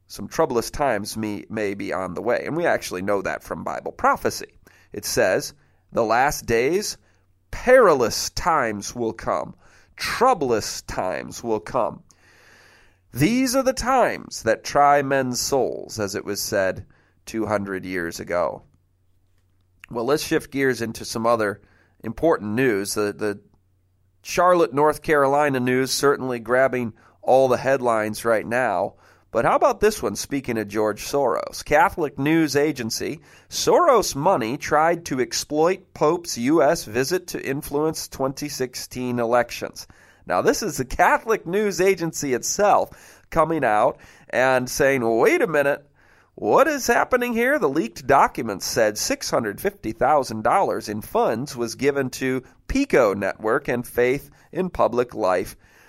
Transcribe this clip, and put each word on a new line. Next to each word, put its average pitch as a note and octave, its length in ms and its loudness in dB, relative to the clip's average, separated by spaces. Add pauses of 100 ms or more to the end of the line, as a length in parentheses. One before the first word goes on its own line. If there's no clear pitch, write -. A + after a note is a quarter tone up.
some - 220 -14
troublous C3 420 -2
times G#2+ 460 -4
may, G#2+ 340 -6
may G#2 240 -4
be G2 180 -8
on F2+ 220 -6
the - 80 -8
way. G#2+ 240 -2
And C#3 100 -6
we E3+ 100 -2
actually F#2 360 -2
know G2+ 200 0
that D#2+ 200 -6
from F2 220 -10
Bible - 280 -8
prophecy. - 640 -2 (380)
It G2+ 120 -12
says, A2+ 500 0 (360)
"The A2+ 140 0
last A#2+ 420 0
days, C3+ 520 0 (520)
perilous F3 800 4
times A#2+ 640 -2
will A2+ 180 -4
come. - 440 -4 (400)
Troublous C#3+ 840 0
times D#2+ 600 -8
will A2 160 0
come." G#2+ 460 -4 (1080)
"These A#3+ 440 2
are C4+ 80 2
the C4 80 2
times A3+ 720 -2
that A2 180 2
try C#3+ 400 4
men's C3+ 380 0
souls," F2+ 580 -2
as G2+ 160 -4
it G2 100 -6
was G2 160 -6
said G2 460 -2 (400)
two A2 200 -4
hundred G2 380 -2
years F2+ 360 -6
ago. E2+ 420 -4 (1300)
Well, A#2 140 -6
let's D3 180 0
shift - 300 -2
gears C3 280 0
into A2+ 240 -8
some A2+ 220 -4
other G#2+ 340 2 (440)
important A2+ 480 -2
news. G#2+ 420 0
The, G#2 180 0
the G2+ 280 -6 (840)
Charlotte, F3 500 4
North D3 300 2
Carolina C#3+ 560 2
news B2+ 320 0
certainly B2+ 480 0
grabbing B2 540 0 (280)
all C3 280 4
the A#2+ 80 4
headlines A#2 680 0
right A2 220 0
now. G#2+ 480 -2 (360)
But A#2+ 140 0
how F#3+ 120 2
about D4 240 2
this G#3+ 200 2
one, G2+ 140 -2
speaking B2+ 440 -4
of G#2 100 -4
George G#2+ 340 -2
Soros? - 600 -2
Catholic D#3 560 2
News D3+ 340 2
Agency, C3 680 -2 (280)
"Soros B3 640 4
money C#3 420 0
tried E3 500 0
to C3 140 -4
exploit D#3 720 -2
Pope's E3+ 460 0
U C#3+ 240 2
S C#3+ 220 2
visit C3+ 440 -2
to - 160 -8
influence D3 600 -4
twenty C#3 420 -6
sixteen B2+ 680 -6
elections." - 720 -2 (360)
Now, F2 160 0
this F#3 220 2
is E3 140 -4
the C3 80 -4
Catholic G3+ 640 0
News F#3+ 320 -2
Agency E3+ 520 0
itself - 1000 0
coming D#3+ 340 0
out A2+ 340 2 (320)
and B2+ 400 2
saying, B2+ 480 2
"Wait C4 240 4
a G#3 60 2
minute, C#3+ 360 0 (520)
what F3 320 4
is C#4+ 180 -2
happening B3 460 0
here?" B3 260 0
The D#3+ 100 0
leaked C#3+ 380 -4
documents C3+ 600 2
said G#2+ 300 2
six - 340 -4
hundred A2+ 300 -2
fifty - 300 -6
thousand B2 540 0
dollars A#2+ 440 0
in G#2+ 140 -6
funds D3 540 -2
was A#2 180 -4
given C3+ 360 0
to C3 340 -4 (240)
Pico C#3+ 460 2
Network G2+ 520 -2
and A#2+ 180 -4
Faith B2+ 460 0 (220)
in F3+ 180 -4
Public A#2+ 440 0
Life, F#2+ 420 -2 (320)